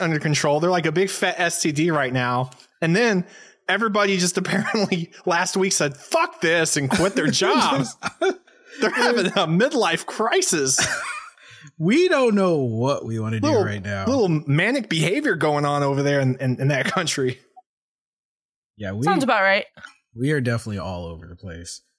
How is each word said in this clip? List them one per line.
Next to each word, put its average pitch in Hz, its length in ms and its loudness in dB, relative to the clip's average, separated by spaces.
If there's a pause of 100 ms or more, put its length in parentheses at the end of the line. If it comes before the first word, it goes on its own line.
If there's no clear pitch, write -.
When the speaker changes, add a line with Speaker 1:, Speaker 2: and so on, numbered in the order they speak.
Speaker 1:
under 165 180 0
control. 147 420 2
They're 175 100 2
like 175 160 2
a 160 60 0
big 190 180 0
fat 185 280 -2
S 170 220 -2
T 160 120 0
D 156 180 0
right 139 220 0
now. 127 380 0 (300)
And 170 160 2
then 208 300 2 (420)
everybody 202 480 2
just 175 220 0
<laughs> - 0 -
apparently 190 720 -2 (160)
last 180 300 0
week 190 160 0
said, 143 240 0
"Fuck - 440 -4
this," 165 380 2
and 139 120 -2
quit 196 240 2
their 170 120 0
Speaker 2:
<laughs> - 40 2
Speaker 1:
jobs. 165 640 0 (840)
They're 220 100 2
having 240 360 2
a 180 200 0
midlife 185 600 2
crisis. 214 720 0 (140)
<laughs> - 40 -4 (800)
Speaker 2:
We 247 320 2
don't 262 260 2
know 190 240 4
what 123 460 0
we 113 160 -6
wanna 110 200 -4
do 285 80 0
Speaker 1:
Little, 240 160 4
Speaker 2:
right 104 180 -6
now. 101 240 -6
Speaker 1:
little 240 220 2
manic 170 600 0
behavior 185 480 0
going 147 280 0
on 143 180 2
over 139 200 0
there 143 180 2
in, 131 160 2
in, 131 240 -2
in 135 80 2
that 135 180 0
country. 139 520 -2 (1400)
Speaker 2:
Yeah, 98 160 -8
we, 104 120 -4
Speaker 3:
Sounds 349 200 2
about 226 180 2
right. 196 220 2 (520)
Speaker 2:
we 127 160 -2
are 151 80 0
definitely 117 380 -4
all 87 280 -8
over 82 200 -14
the 82 100 -18
place. 87 460 -16 (160)